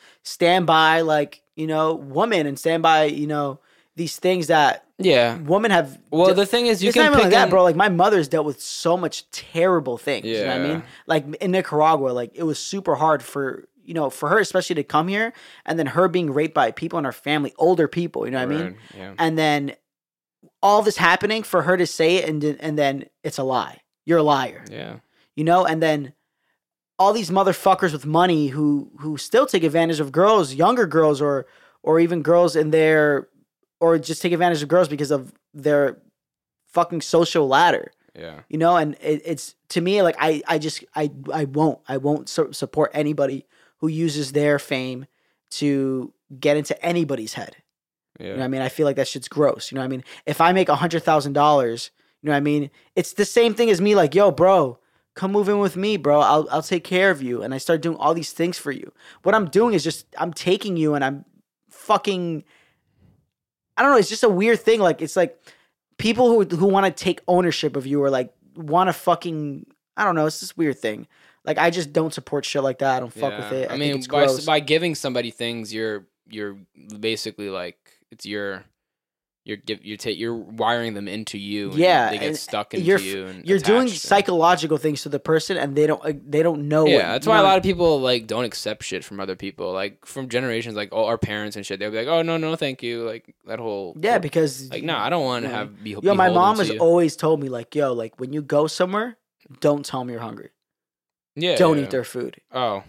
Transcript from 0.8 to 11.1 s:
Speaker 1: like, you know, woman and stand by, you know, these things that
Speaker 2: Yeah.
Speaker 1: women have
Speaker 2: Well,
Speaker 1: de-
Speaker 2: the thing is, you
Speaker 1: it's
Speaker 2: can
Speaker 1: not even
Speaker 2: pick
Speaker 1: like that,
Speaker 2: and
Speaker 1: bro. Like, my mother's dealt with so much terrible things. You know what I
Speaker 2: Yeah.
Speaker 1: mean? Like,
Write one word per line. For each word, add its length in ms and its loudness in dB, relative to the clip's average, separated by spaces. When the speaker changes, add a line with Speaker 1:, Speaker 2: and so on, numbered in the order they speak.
Speaker 1:
like, 400 0
you 100 -8
know, 300 0
woman 500 0
and 140 -6
stand 240 0
by, 220 6
you 200 -2
know, 340 -4
these 220 -8
things 300 0
that 380 4
Speaker 2:
Yeah. 400 4
Speaker 1:
women 320 0
have 280 0
Speaker 2:
Well, 160 4
Speaker 1:
de- 80 6
Speaker 2:
the 100 2
thing 220 0
is, 160 0
you 60 2
Speaker 1:
it's 60 2
Speaker 2:
can 100 6
Speaker 1:
not 20 6
even 100 4
Speaker 2:
pick 80 8
Speaker 1:
like 60 4
that, 120 6
Speaker 2:
and 80 2
Speaker 1:
bro. 120 6
Like, 120 4
my 140 4
mother's 380 2
dealt 180 0
with 160 -8
so 360 -2
much 340 -6
terrible 640 0
things. 300 -6
You 140 -2
know 60 -2
what 60 -2
I 40 -2
Speaker 2:
Yeah. 160 -2
Speaker 1:
mean? 100 -8
Like, 180 0